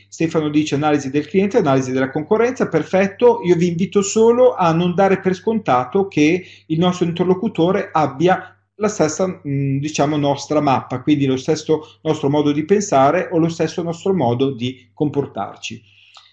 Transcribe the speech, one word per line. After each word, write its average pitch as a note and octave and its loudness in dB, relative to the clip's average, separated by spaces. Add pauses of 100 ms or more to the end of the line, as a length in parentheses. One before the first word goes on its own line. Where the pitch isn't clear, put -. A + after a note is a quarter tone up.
Stefano D#3+ -2
dice D3 0
analisi C#3+ 0
del D3 -2
cliente, G3 0
analisi C3+ 2
della C3 -2
concorrenza, A3 0
perfetto, G3 2
io F3 4
vi F3 2
invito F3+ 0
solo A#3 4
a F3 2
non F3 0
dare F#3+ 2
per F#3 -2
scontato F#3+ 0
che D#3 0 (220)
il D#3+ -2
nostro F3+ 0
interlocutore F#3 -2
abbia D#3 0 (200)
la G#3 -4
stessa, F#3+ -2
mm, C#3 -2
diciamo, D3+ -2
nostra C#3+ -2
mappa, B2+ -2
quindi D3 0
lo C3 0
stesso D#3 -4
nostro D3 -2
modo D3 2
di D#3 -2
pensare E3+ 2
o E3+ 0
lo E3 2
stesso E3 -4
nostro E3+ -4
modo C3+ 0
di B2 -8
comportarci. B2+ -6 (400)